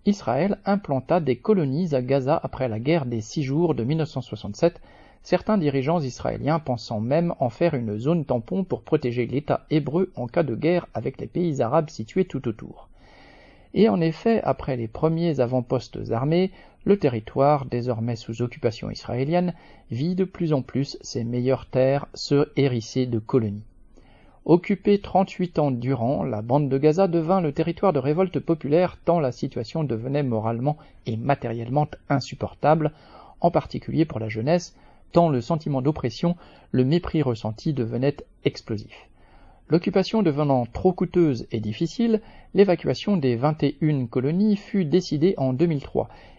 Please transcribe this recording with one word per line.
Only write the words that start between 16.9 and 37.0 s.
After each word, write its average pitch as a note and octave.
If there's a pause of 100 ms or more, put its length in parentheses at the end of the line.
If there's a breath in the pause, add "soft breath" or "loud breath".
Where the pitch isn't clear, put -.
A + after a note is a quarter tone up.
territoire, C3+
désormais A#2+
sous A2+
occupation A#2
israélienne, D#3 (360 loud breath)
vit D3
de F#3+
plus E3+
en C#3
plus -
ses -
meilleures B2
terres C3+
se -
hérisser B2+
de A#2
colonies. A2 (800 soft breath)
Occupée G3
trente-huit F#3
ans D3
durant, B2
la A2
bande C3+
de C3
Gaza D#3
devint E3+
le D3+
territoire E3
de D3
révolte D3+
populaire E3
tant E3+
la C3
situation C3+
devenait B2+
moralement A#2 (300 loud breath)
et A2+
matériellement A#2+ (220)
insupportable, C#3+ (480 loud breath)
en E3+
particulier -
pour C3
la A2
jeunesse, C#3 (360 soft breath)
tant E3+
le B2+
sentiment D3+
d'oppression, D3+ (360 loud breath)
le B2+
mépris D#3+